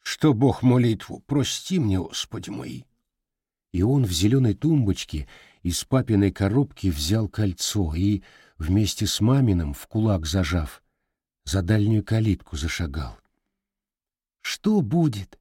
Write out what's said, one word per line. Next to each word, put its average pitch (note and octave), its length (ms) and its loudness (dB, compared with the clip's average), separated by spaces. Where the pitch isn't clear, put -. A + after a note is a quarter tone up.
Что - 320 0
Бог B2 300 2
молитву, A#2+ 640 2
прости C#3+ 520 -2
мне, G#2 200 0
Господи - 500 -8
мой». - 380 -12
И F2 100 0
он B2+ 240 2
в F#2 60 -2
зелёной G#2+ 420 2
тумбочке G#2 720 -2
из F2 220 -4
папиной G2+ 480 2
коробки G2+ 540 0
взял F2+ 420 -2
кольцо F#2+ 680 -2
и F#2+ 280 0
вместе G2 500 0
с - 140 -4
маминым, G#2 540 2
в - 140 -18
кулак G#2+ 360 0
зажав, E2 580 -2
за G2 160 -2
дальнюю G#2 420 2
калитку A2 540 -2
зашагал. D2 600 -6
«Что - 400 0
будет?» B2+ 600 -2